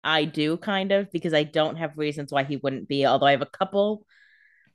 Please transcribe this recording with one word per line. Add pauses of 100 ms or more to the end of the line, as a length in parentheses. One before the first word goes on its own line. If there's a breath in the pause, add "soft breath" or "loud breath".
I
do,
kind
of,
because
I
don't
have
reasons
why
he
wouldn't
be,
although
I
have
a
couple (720 soft breath)